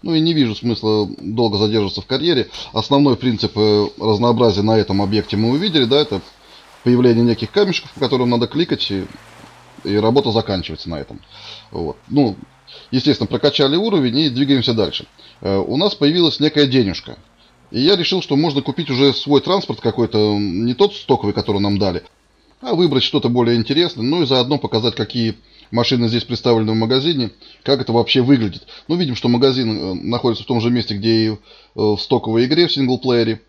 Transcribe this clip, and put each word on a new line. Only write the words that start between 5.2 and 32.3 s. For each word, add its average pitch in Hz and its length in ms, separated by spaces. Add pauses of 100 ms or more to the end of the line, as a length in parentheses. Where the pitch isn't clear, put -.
мы 113 140
увидели, 156 340
да, 139 160
это 98 200 (600)
появление 120 400
неких 113 280
камешков, 196 420
по - 80
которым 127 280
надо 120 180
кликать, - 440
и, 95 140 (800)
и 98 100
работа 117 360
заканчивается 92 580
на 80 100
этом. 62 220 (500)
Вот. - 240 (140)
Ну, 123 260 (560)
естественно, 131 360
прокачали 139 480
уровень 165 440
и 156 100
двигаемся 131 440
дальше. 104 340 (340)
Э, 98 160
у 104 200
нас - 180
появилась 160 440
некая 147 280
денежка. 107 500 (540)
И - 80
я 170 160
решил, 175 260
что - 140
можно 143 260
купить 147 300
уже 135 200
свой 139 300
транспорт 180 400
какой-то, 107 540
м, 101 300
не 123 100
тот 202 180
стоковый, 104 400
который 107 260
нам 101 200
дали, 90 240 (580)
а 247 140
выбрать 147 280
что-то - 240
более 120 280
интересное, 139 480
ну 156 180
и 139 60
заодно 131 320
показать, 113 360
какие 113 400 (360)
машины 120 360
здесь 113 180
представлены 113 480
в - 20
магазине, 127 560 (320)
как 131 180
это 120 100
вообще 117 300
выглядит. 120 460 (200)
Ну, 165 80
видим, 151 200
что 120 140
магазин, 120 480
э, 95 180
находится 117 480
в - 40
том 117 140
же 117 80
месте, 117 260
где 110 300
и, 110 60
э, 104 40 (400)
в 107 220
стоковой 117 480